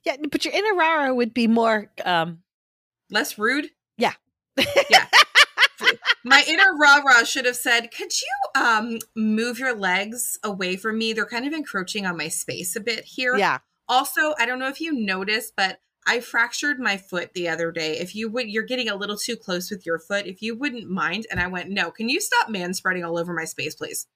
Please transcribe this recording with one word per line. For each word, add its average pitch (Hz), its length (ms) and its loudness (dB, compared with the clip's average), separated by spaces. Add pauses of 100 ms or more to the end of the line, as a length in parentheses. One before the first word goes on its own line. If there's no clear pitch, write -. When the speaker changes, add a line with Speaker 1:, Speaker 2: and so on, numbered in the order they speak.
Speaker 1:
yeah, 294 120 0 (140)
but - 140 0
your - 100 -2
inner 403 200 2
rah-rah 320 380 2
would 240 220 2
be 233 140 4
more, 226 420 4 (140)
um, 170 360 0 (720)
Speaker 2:
Less 220 280 -4
rude? 262 320 0 (260)
Speaker 1:
Yeah. 220 160 0 (760)
Speaker 2:
Yeah. - 200 8
Speaker 1:
<laughs> - 60 6 (1080)
Speaker 2:
My 269 240 6
inner 359 280 4
rah-rah 277 460 6
should 262 240 -2
have 247 100 0
said, 233 400 0
"Could 359 140 -10 (100)
you, 719 400 -4
um, 226 380 0 (160)
move 220 460 0
your 262 160 -2
legs 202 680 -2
away 190 340 -4
from 220 220 -4
me? 226 140 -2
They're 214 120 -2
kind 240 220 -6
of 285 60 -4
encroaching 202 520 -6
on 175 120 -4
my 151 120 -6
space - 460 -8
a 220 60 -6
bit 220 240 -6
here." 254 320 -2
Speaker 1:
Yeah. 165 220 2 (300)
Speaker 2:
Also, 226 500 2
I 233 60 2
don't 254 140 -2
know 262 100 -4
if 269 120 -8
you 320 120 -4
noticed, 214 640 -2
but 190 240 -2 (240)
I 226 140 2
fractured 247 600 -2
my 208 160 0
foot 185 380 -8
the 175 140 -4
other 165 220 -2
day. 160 280 -4
If 180 180 -8
you 220 140 -4
would, 233 200 -4
you're 214 140 -2
getting 247 240 -4
a 202 80 -4
little 202 200 -6
too 226 200 -6
close 180 340 -6
with 185 160 -10
your 165 140 -2
foot. 202 260 -4
If 185 160 -12
you 226 160 -6
wouldn't 240 320 -6
mind. 185 400 -2
And 185 80 -4
I 180 80 0
went, 180 240 -8
"No, 180 220 -2
can 226 160 -6
you 320 120 0
stop 480 280 0
manspreading 180 580 -4
all 170 120 -2
over 170 140 -4
my 165 120 -4
space, 151 320 -8
please?" - 400 -10